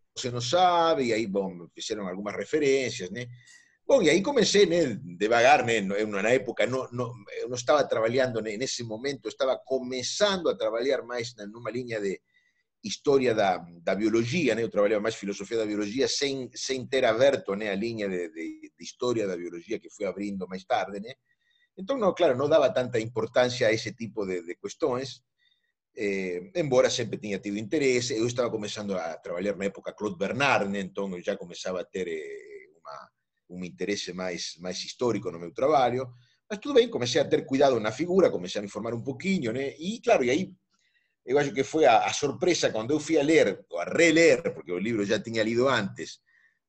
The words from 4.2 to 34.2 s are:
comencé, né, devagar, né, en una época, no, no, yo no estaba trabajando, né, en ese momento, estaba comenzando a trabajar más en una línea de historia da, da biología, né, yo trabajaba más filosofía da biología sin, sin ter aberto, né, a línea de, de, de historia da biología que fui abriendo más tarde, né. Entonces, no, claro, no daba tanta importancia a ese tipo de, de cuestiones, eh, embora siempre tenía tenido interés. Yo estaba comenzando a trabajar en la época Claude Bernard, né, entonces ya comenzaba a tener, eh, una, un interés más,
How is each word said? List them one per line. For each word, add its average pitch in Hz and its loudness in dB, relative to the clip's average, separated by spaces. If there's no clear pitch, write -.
comencé, 208 4
né, 160 2
devagar, 117 4
né, 117 2
en 101 -2
una 104 2
época, 120 2
no, 127 -4
no, 120 -6
yo 117 -6
no 123 -6
estaba 131 2
trabajando, 117 0
né, 104 -6
en 110 -6
ese 123 -6
momento, 117 -8
estaba 127 -2
comenzando 131 -2
a 98 -2
trabajar 117 -2
más 120 -8
en 104 -12
una 117 -10
línea 117 -6
de 95 -4
historia 127 2
da, 92 2
da 95 0
biología, 117 2
né, 117 0
yo 104 -2
trabajaba 104 2
más 110 -2
filosofía 101 -6
da 110 0
biología 107 -2
sin, 135 -4
sin 131 -6
ter 131 2
aberto, 113 4
né, 104 -4
a 95 -2
línea 107 -2
de, 87 -4
de, 80 -12
de 90 -18
historia 117 -2
da 90 -4
biología 87 -8
que 82 -14
fui - -8
abriendo 95 -6
más 92 -12
tarde, 101 -4
né. 120 -14
Entonces, 240 -4
no, 190 4
claro, 156 4
no 143 0
daba 147 4
tanta 123 0
importancia 117 0
a - 6
ese 113 -2
tipo 107 -6
de, 90 -4
de 87 -10
cuestiones, 127 -4
eh, 95 -4
embora 135 4
siempre 110 -4
tenía 101 -4
tenido 101 -4
interés. 123 0
Yo 113 0
estaba 120 -2
comenzando 104 -6
a 80 -8
trabajar 95 -4
en 85 -6
la 98 -4
época - -8
Claude 104 -6
Bernard, 117 0
né, 101 -4
entonces 98 -8
ya 101 -2
comenzaba 90 -8
a 82 -8
tener, 90 -6
eh, 69 -12
una, 69 -18
un 90 -12
interés 92 -6
más, 90 -8